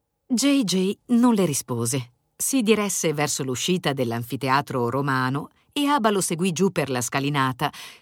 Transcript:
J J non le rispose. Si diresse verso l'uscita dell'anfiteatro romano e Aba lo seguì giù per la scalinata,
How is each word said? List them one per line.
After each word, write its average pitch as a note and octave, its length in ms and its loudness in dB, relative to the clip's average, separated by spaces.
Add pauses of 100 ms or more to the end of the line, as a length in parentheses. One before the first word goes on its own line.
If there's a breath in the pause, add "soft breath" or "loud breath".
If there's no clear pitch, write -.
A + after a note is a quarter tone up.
(260)
J C4+ 380 2
J F#3 340 0 (100)
non A#3+ 260 4
le G3 100 2
rispose. B2 680 -2 (200)
Si - 280 -2
diresse G3+ 500 2
verso D3 320 -2
l'uscita D3+ 480 -2
dell'anfiteatro B2+ 960 -2
romano C3+ 640 -2 (200)
e C#4+ 160 -2
Aba C#4 240 2
lo G3 120 0
seguì F3+ 300 -2
giù F3+ 180 2
per D3+ 180 -2
la B2 140 -2
scalinata, C#3 680 0 (320 loud breath)